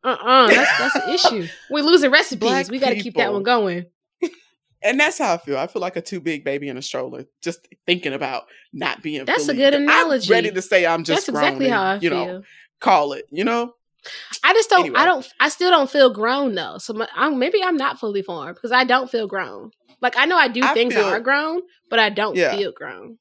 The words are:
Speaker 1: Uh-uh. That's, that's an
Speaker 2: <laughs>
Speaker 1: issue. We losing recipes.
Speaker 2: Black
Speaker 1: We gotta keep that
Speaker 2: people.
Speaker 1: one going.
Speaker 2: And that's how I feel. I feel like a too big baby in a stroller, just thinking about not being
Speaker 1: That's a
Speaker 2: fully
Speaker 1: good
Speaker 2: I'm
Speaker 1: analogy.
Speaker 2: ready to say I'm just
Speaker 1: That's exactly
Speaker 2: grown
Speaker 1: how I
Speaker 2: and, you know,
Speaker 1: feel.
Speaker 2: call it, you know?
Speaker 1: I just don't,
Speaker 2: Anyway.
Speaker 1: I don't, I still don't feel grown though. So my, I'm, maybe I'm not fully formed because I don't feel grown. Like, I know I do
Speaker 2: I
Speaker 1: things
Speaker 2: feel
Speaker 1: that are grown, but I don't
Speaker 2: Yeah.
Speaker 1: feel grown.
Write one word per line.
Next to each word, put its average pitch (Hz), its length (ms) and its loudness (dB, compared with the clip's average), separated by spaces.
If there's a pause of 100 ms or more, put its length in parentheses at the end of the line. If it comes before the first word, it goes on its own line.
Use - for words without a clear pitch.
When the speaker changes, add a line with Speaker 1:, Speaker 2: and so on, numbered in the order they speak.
Speaker 1:
Uh-uh. 254 440 4
That's, 247 320 4
that's 262 160 -2
an 330 140 -2
Speaker 2:
<laughs> 359 60 0 (260)
Speaker 1:
issue. 165 60 -8 (220)
We 294 120 0
losing 294 300 4
recipes. 277 280 2
Speaker 2:
Black 247 300 0
Speaker 1:
We 254 100 -6
gotta 247 160 0
keep 202 200 -8
that 240 100 2
Speaker 2:
people. 202 80 -4
Speaker 1:
one 202 100 -4
going. 196 420 0 (1000)
Speaker 2:
And 254 160 0
that's 311 180 2
how 214 160 0
I 170 40 0
feel. 139 200 -6
I 151 100 -2
feel 190 140 -6
like 180 160 -6
a 165 40 -6
too 180 200 -10
big 151 240 -6
baby 143 240 -4
in 127 80 -10
a 135 40 -12
stroller, 131 440 -10 (160)
just - 260 -8 (180)
thinking 175 280 -2
about 135 300 -6 (280)
not 170 300 -6
being 147 240 -8
Speaker 1:
That's - 180 -2
a 285 40 -2
Speaker 2:
fully 269 100 -2
Speaker 1:
good 277 160 4
Speaker 2:
I'm 285 100 0
Speaker 1:
analogy. 277 480 2
Speaker 2:
ready 220 200 2
to 185 100 -4
say 180 240 2
I'm 165 180 0
just 302 240 -2
Speaker 1:
That's - 20 -6
exactly 269 380 0
Speaker 2:
grown 233 100 0
Speaker 1:
how 190 60 0
I 190 120 0
Speaker 2:
and, 202 80 -6
you 165 80 0
know, 139 140 -2
Speaker 1:
feel. 185 180 -12 (360)
Speaker 2:
call 147 340 2
it, - 180 -10
you 165 120 -4
know? 233 300 -2 (680)
Speaker 1:
I 330 100 4
just 440 160 4
don't, 370 120 6
Speaker 2:
Anyway. 139 180 0
Speaker 1:
I 311 60 4
don't, 339 220 0 (120)
I 285 100 4
still 359 220 2
don't 294 180 4
feel 254 240 4
grown 240 420 -2
though. 131 220 -8
So 220 160 -12
my, 220 220 -6
I'm, 262 240 0
maybe 381 240 0
I'm 359 120 0
not 269 240 -4
fully 202 220 -4
formed 175 340 -10
because 233 160 -8
I 254 120 4
don't 254 260 0
feel 226 180 -4
grown. 180 440 -10 (280)
Like, 240 160 -2
I 262 100 2
know 349 120 2
I 285 100 4
do 247 160 -2
Speaker 2:
I 262 120 2
Speaker 1:
things 233 180 0
Speaker 2:
feel 208 120 2
Speaker 1:
that 190 80 0
are 220 60 -2
grown, 294 420 -2 (280)
but 233 100 0
I 214 120 4
don't 202 240 -4
Speaker 2:
Yeah. 170 200 2
Speaker 1:
feel 202 160 -4
grown. 143 500 -16